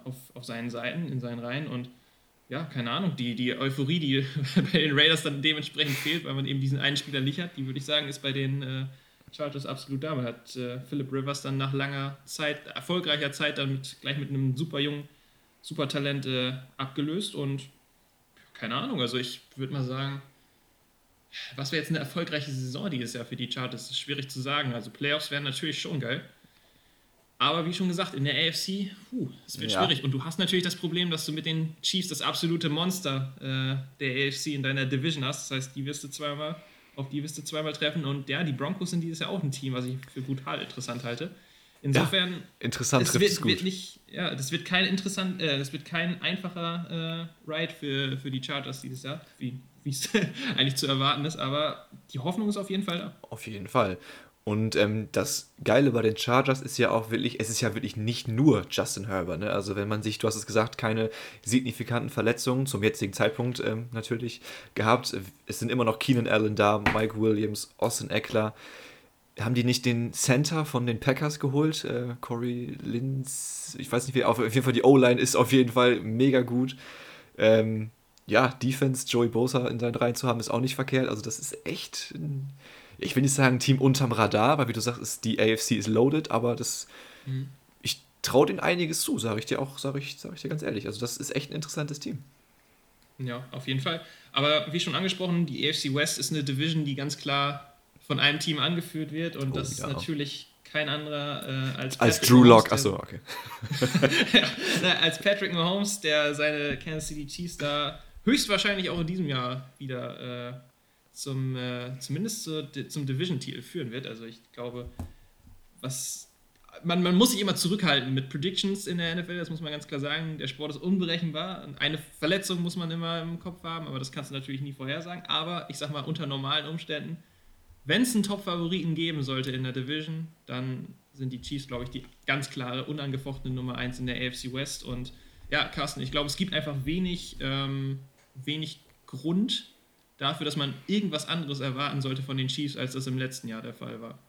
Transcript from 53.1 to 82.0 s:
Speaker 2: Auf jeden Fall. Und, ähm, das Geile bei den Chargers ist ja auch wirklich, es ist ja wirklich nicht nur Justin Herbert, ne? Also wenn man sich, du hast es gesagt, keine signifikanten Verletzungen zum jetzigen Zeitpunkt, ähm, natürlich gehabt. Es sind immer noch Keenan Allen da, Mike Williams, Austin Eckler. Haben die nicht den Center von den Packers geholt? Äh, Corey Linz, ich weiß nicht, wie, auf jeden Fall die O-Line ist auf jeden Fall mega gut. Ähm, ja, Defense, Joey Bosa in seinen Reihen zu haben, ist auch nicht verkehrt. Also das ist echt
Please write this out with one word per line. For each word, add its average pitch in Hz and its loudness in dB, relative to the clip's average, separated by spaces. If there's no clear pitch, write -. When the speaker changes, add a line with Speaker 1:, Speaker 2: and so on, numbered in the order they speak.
Speaker 2:
Auf - -14
jeden 101 -8
Fall. 98 2
Und, 110 2
ähm, 107 4
das - -2
Geile 131 6
bei 113 4
den 110 4
Chargers 131 4
ist - -8
ja 117 4
auch 110 0
wirklich, 117 0
es 110 0
ist 113 0
ja 110 2
wirklich 110 -4
nicht 113 -2
nur 117 8
Justin 98 -2
Herbert, 90 0
ne? 104 -2
Also 98 0
wenn 101 0
man 104 0
sich, 107 -2
du - 2
hast 110 0
es 107 -6
gesagt, 110 2
keine 113 0
signifikanten 120 0
Verletzungen 120 2
zum 104 0
jetzigen 107 2
Zeitpunkt, 120 0
ähm, 113 -2
natürlich 117 -6
gehabt. 113 4
Es - -8
sind 120 -2
immer 120 4
noch 110 4
Keenan 117 4
Allen 107 4
da, 104 6
Mike 110 0
Williams, 107 2
Austin - 0
Eckler. 110 0
Haben 110 0
die 120 4
nicht 123 2
den 120 2
Center 147 2
von 123 0
den 113 0
Packers 151 0
geholt? 147 2
Äh, 123 -4
Corey 120 -4
Linz, 131 -4
ich 131 -8
weiß 123 0
nicht, 135 -2
wie, 123 4
auf 113 4
jeden 117 2
Fall 131 4
die 117 4
O-Line 127 8
ist 127 2
auf 120 6
jeden 127 8
Fall 123 6
mega 127 4
gut. 123 0
Ähm, 110 6
ja, 120 6
Defense, 131 0
Joey 120 4
Bosa 123 2
in 120 -2
seinen 120 0
Reihen 120 2
zu - -2
haben, 120 2
ist - -4
auch 117 0
nicht 131 0
verkehrt. 131 2
Also 107 -2
das - -6
ist - -10
echt - -8